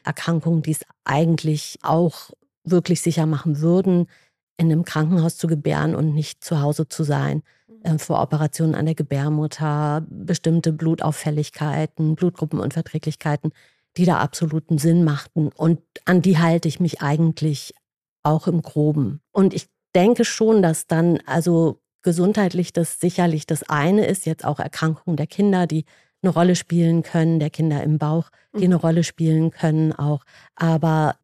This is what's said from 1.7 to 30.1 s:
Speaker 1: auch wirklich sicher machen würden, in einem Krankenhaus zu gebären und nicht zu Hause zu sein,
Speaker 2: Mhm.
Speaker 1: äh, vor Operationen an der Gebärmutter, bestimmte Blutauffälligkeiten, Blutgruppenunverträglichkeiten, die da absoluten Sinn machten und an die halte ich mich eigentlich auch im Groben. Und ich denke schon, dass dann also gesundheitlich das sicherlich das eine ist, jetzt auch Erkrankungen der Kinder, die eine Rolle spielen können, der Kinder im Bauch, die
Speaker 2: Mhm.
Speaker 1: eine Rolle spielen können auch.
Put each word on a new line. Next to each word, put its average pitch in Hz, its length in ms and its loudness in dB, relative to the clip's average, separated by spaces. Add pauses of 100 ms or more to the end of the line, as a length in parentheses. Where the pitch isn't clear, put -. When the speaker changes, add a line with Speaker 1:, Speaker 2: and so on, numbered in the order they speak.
Speaker 1:
auch 160 500 -2 (340)
wirklich 170 360 0
sicher 165 240 0
machen 151 360 -2
würden, 175 460 2 (500)
in 165 120 2
einem 160 140 2
Krankenhaus 160 540 0
zu 175 100 -4
gebären 151 480 0
und 156 180 0
nicht 151 300 -4
zu 160 180 -2
Hause 147 280 -2
zu - 140 -4
sein, 143 400 -2 (260)
Speaker 2:
Mhm. - 260 -4
Speaker 1:
äh, - 40 0
vor - 220 -2
Operationen 156 540 -2
an 151 100 -2
der 156 100 -2
Gebärmutter, 151 1120 -2
bestimmte 165 640 -2
Blutauffälligkeiten, 156 1400 -2
Blutgruppenunverträglichkeiten, 156 1400 -4 (440)
die 170 100 2
da 170 140 4
absoluten 156 580 -2
Sinn 165 280 4
machten 147 500 -2
und 165 240 2 (240)
an 180 180 2
die 180 160 4
halte 165 300 2
ich 151 140 -4
mich 170 200 -2
eigentlich 151 720 -2 (500)
auch 156 240 0
im 160 140 0
Groben. 151 600 -2 (100)
Und 196 220 2
ich - 140 -8 (280)
denke 202 300 4
schon, 220 360 2
dass 160 240 0
dann 165 400 2
also 165 540 0 (220)
gesundheitlich 180 720 0
das - 260 -4
sicherlich 170 480 0
das 156 220 -4
eine 170 360 2
ist, - 200 -2
jetzt 160 180 -6
auch - 160 -4
Erkrankungen - 560 -4
der 147 120 -4
Kinder, 190 380 0
die 156 200 -4 (360)
eine 185 120 0
Rolle 175 220 4
spielen 165 480 2
können, 165 360 0
der 147 120 0
Kinder 151 320 -2
im 151 160 0
Bauch, 156 300 -2 (240)
die 214 60 -6
Speaker 2:
Mhm. 190 60 0
Speaker 1:
eine 180 100 4
Rolle 165 280 2
spielen 160 480 0
können 156 420 0
auch. 147 300 -2 (320)